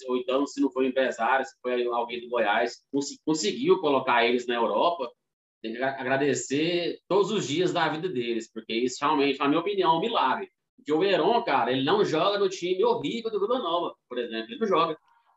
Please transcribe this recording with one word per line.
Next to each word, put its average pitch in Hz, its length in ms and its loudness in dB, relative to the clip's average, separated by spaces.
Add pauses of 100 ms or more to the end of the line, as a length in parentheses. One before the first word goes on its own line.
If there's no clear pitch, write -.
ou 127 100 0
então, 131 300 0
se - 120 -6
não 139 120 2
foi 131 140 0
o - 40 2
empresário, 127 560 0
se - 160 -16
foi 123 240 -2
alguém 120 340 -4
do 120 100 -12
Goiás, 117 480 0 (140)
cons-, 139 320 -4
conseguiu 160 560 0
colocar 127 460 2
eles 120 220 0
na 120 80 -2
Europa, 117 520 0 (540)
tem 113 120 -8
que 120 40 -10
agra-, 131 240 -4
agradecer 143 960 0 (100)
todos 185 220 2
os 185 180 -2
dias 156 240 0
da 160 180 0
vida 160 200 -4
deles, 117 420 -4
porque 113 220 -10
isso 123 260 -2
realmente, 143 380 2
na 143 120 0
minha 156 120 4
opinião, 190 300 2
é 160 60 2
um - 40 -2
milagre. 185 480 -2 (260)
Porque - 160 -8
o 160 120 2
Heron, 190 400 2
cara, 127 280 2
ele 135 120 0
não 190 200 4
joga 170 360 2
no 196 100 2
time 185 340 -2
horrível 226 460 0
do 208 100 -4
Vila 233 200 0
Nova, 170 340 -2 (160)
por 123 80 -12
exemplo, 113 340 -4
ele - 80 -10
não 226 80 0
joga. 165 300 2 (400)